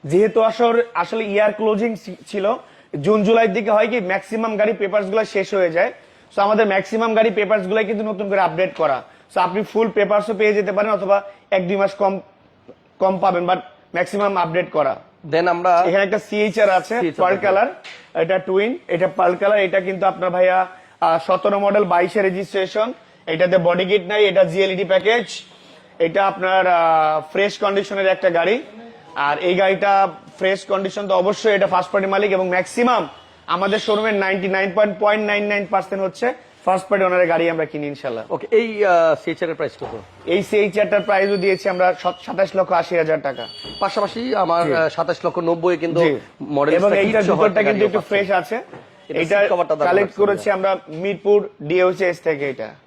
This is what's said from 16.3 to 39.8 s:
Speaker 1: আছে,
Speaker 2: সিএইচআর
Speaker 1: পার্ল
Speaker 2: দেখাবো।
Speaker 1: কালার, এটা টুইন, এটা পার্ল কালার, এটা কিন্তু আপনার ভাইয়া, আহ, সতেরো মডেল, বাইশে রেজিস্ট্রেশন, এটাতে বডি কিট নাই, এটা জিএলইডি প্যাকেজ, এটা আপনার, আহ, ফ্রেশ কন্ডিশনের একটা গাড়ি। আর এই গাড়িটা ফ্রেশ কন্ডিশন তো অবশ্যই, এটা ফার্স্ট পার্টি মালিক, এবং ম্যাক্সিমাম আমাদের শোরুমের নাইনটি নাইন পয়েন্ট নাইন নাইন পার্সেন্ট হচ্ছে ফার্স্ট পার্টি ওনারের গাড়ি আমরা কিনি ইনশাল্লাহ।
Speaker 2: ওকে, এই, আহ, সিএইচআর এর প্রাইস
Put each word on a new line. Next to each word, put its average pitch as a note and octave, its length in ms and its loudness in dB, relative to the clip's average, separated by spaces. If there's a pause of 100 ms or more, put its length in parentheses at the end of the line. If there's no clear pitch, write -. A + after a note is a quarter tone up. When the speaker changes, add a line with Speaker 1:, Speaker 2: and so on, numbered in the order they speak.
Speaker 1:
আছে, F#3+ 300 0
Speaker 2:
সিএইচআর E3+ 220 -2
Speaker 1:
পার্ল F#3 140 2
Speaker 2:
দেখাবো। G3 200 0
Speaker 1:
কালার, - 680 -4
এটা F#3 160 0
টুইন, G3 400 -2 (100)
এটা F3 280 0
পার্ল F3+ 240 2
কালার, G#3 180 2
এটা F#3+ 220 0
কিন্তু F#3+ 260 -4
আপনার F3+ 240 -2
ভাইয়া, F#3 360 2 (340)
আহ, E3 260 2
সতেরো G3 320 0
মডেল, G3+ 260 2
বাইশে F3+ 380 0
রেজিস্ট্রেশন, G3 680 -2 (340)
এটাতে F3 320 2
বডি F3 260 2
কিট F#3 220 0
নাই, G#3 180 2
এটা F#3+ 200 4
জিএলইডি F#3+ 400 0
প্যাকেজ, F#3+ 420 0 (720)
এটা E3+ 280 0
আপনার, F#3 400 0
আহ, D#3+ 540 2 (120)
ফ্রেশ G3+ 260 0
কন্ডিশনের G3 480 -2
একটা F#3 240 2
গাড়ি। F3+ 320 0 (520)
আর C#3+ 240 -2
এই F3+ 160 0
গাড়িটা G3 540 2 (300)
ফ্রেশ F#3+ 280 -2
কন্ডিশন G3 420 -4
তো F#3+ 60 0
অবশ্যই, G3+ 400 2
এটা G3 120 2
ফার্স্ট F3+ 260 0
পার্টি G3 160 0
মালিক, G3 240 0
এবং F#3 160 0
ম্যাক্সিমাম F#3 600 0 (380)
আমাদের G3 320 -2
শোরুমের G#3+ 360 -2
নাইনটি G3 340 -2
নাইন F#3+ 260 -2
পয়েন্ট G#3+ 520 0
নাইন G#3 180 0
নাইন G3+ 260 -2
পার্সেন্ট G3 320 -2
হচ্ছে A#3+ 320 -4 (300)
ফার্স্ট F#3 240 0
পার্টি G3 180 2
ওনারের F3+ 220 2
গাড়ি E3 220 2
আমরা D#3+ 140 -2
কিনি D3 220 -8
ইনশাল্লাহ। B2+ 380 -8 (100)
Speaker 2:
ওকে, D#3 160 -8
এই, A3 340 2
আহ, E3 300 4 (100)
সিএইচআর E3 260 -4
এর D#3+ 40 -6
প্রাইস D3 260 -6